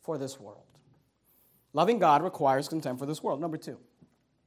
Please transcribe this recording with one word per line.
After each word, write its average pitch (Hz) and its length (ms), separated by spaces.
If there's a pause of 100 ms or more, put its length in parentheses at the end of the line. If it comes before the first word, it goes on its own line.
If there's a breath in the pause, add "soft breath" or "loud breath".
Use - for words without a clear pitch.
for 160 140
this 135 240
world. 104 240 (1080)
Loving 190 260
God 156 240
requires 143 460
contempt 147 300
for 139 80
this 151 160
world. 165 160
Number 156 200
two, 127 180 (720)